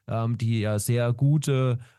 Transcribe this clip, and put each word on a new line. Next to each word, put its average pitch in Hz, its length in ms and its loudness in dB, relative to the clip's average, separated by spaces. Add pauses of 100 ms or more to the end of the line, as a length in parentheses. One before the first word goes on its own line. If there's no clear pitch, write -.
ähm, 113 300 -2
die 113 220 0
ja 107 180 0
sehr 120 360 0
gute, 135 680 2 (200)